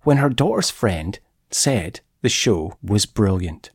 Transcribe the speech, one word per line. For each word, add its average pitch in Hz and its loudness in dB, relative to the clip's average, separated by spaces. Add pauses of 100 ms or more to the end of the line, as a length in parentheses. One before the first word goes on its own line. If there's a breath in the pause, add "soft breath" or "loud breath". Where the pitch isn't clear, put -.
when 143 6
her 143 2
daughter's 139 0
friend 90 -4 (320)
said - -2 (200)
the 123 0
show 87 0
was 104 0
brilliant. 92 -2